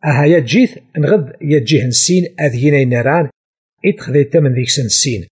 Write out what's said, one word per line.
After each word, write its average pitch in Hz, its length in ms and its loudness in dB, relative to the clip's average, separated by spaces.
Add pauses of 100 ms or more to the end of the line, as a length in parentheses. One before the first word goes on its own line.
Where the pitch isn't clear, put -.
أها 147 200 0
يجيث 165 520 2 (200)
نغد 151 440 0
يجيه 143 460 0
نسين 175 520 0
أذينا 143 380 0
ينران 131 520 0 (560)
إتخذي 147 380 0
تمن 143 300 2
ذيك 120 160 -4
سن 127 160 -2
السين. 104 460 -4